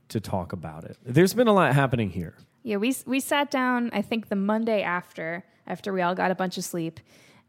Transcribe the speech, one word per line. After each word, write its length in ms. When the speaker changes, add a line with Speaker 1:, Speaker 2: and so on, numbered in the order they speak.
Speaker 1:
to 100
talk 340
about 300
it. 200
There's 300
been 140
a 60
lot 200
happening 380
here. 240
Speaker 2:
Yeah, 160
we 120
s-, 180
we 120
sat 300
down, 420
I 120
think, 260
the 60
Monday 480
after, 600
after 260
we 120
all 100
got 160
a 60
bunch 240
of 40
sleep, 360